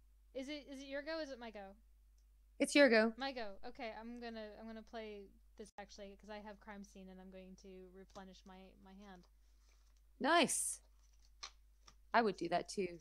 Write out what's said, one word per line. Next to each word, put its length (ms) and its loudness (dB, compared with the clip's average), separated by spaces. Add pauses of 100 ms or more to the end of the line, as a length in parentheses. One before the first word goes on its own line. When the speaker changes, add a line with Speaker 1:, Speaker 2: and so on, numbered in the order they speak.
(360)
Speaker 1:
Is 120 -6
it, 240 -6
is 80 -10
it 60 -12
your 160 -6
go? 180 -4
Is 100 -6
it 100 -10
my 100 -10
go? 240 -12 (880)
Speaker 2:
It's 160 4
your 140 12
go. 260 8
Speaker 1:
My 160 -4
go. 160 -6 (180)
Okay, 240 -8 (100)
I'm 200 -10
gonna, 260 -10 (140)
I'm 80 -14
gonna 200 -12
play 340 -10 (360)
this 220 -16
actually, 400 -14
'cause 100 -16
I 160 -10
have 140 -14
crime 240 -14
scene, 260 -16
and 100 -16
I'm 120 -18
going 300 -16
to 60 -18 (240)
replenish 540 -18
my, 240 -20 (140)
my 80 -20 (120)
hand. 180 -18 (1000)
Speaker 2:
Nice. 580 6 (1400)
I 80 8
would 140 2
do 140 -4
that 180 2
too. 320 -4